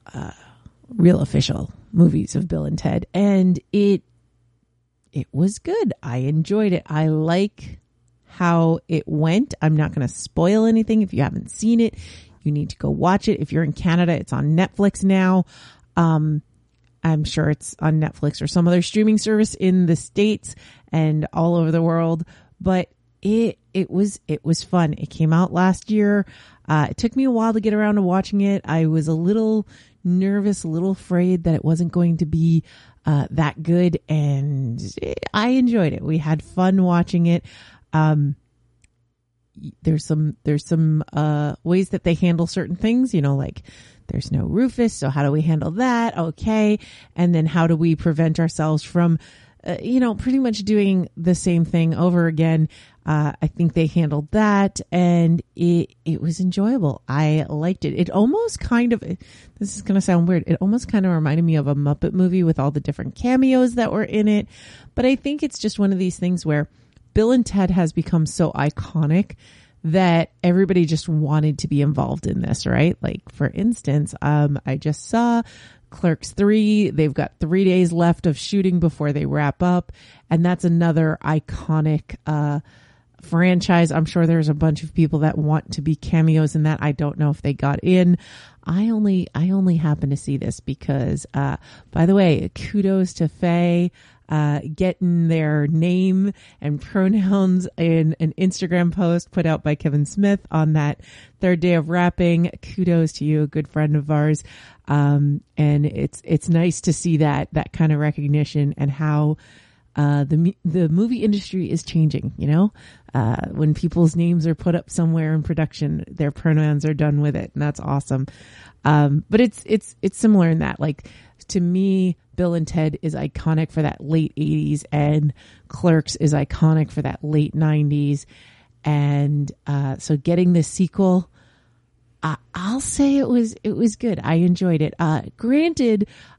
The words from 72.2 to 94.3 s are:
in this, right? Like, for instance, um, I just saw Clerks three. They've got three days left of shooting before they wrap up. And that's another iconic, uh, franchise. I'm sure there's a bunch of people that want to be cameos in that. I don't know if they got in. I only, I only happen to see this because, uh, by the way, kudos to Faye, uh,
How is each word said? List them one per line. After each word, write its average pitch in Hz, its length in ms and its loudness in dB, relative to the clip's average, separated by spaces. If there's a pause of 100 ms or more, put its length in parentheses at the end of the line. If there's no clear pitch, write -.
in - 160 -4
this, - 240 -8
right? 147 340 2
Like, - 300 -8
for - 160 -4
instance, 156 720 -4
um, 147 460 0
I 135 100 -4
just 151 320 -6
saw 233 340 0 (460)
Clerks - 440 -4
three. 208 580 2
They've 143 240 0
got - 260 -6
three 180 240 2
days 185 260 4
left 170 360 0
of 151 100 0
shooting 185 440 0
before 151 320 0
they 147 120 -4
wrap 143 380 -2
up. 180 300 0 (360)
And 165 160 2
that's 180 200 0
another 165 580 2
iconic, 156 920 -2 (100)
uh, 147 340 -2 (640)
franchise. 175 680 4
I'm 156 140 0
sure 165 220 0
there's 160 240 2
a 147 40 2
bunch 151 280 0
of 156 100 -14
people 156 280 0
that 156 180 0
want 151 340 -2
to 151 100 -8
be 156 140 -2
cameos 156 580 2
in 156 100 0
that. 156 180 -2
I 147 100 0
don't 143 260 -6
know 147 120 0
if 156 100 -4
they 143 140 -4
got 139 280 -2
in. 180 360 4 (440)
I 202 280 -2
only, 202 440 0
I 165 160 0
only 190 260 2
happen 151 340 0
to 139 60 -2
see 139 200 -6
this - 240 -6
because, 139 720 -4
uh, 139 240 -2 (360)
by 165 140 2
the 190 80 4
way, 175 400 2
kudos 190 600 -2
to 160 140 -2
Faye, 175 640 0 (380)
uh, 151 320 0 (140)